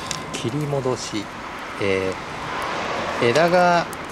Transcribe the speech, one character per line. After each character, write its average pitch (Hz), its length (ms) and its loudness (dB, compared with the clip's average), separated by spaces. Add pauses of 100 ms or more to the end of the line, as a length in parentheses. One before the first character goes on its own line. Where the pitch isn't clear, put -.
(320)
切 - 180 -2
り 123 60 -4 (100)
戻 131 300 0
し、 104 280 -4 (580)
え 95 300 2 (1080)
ー、 120 80 4
枝 156 220 6
が、 175 360 6 (260)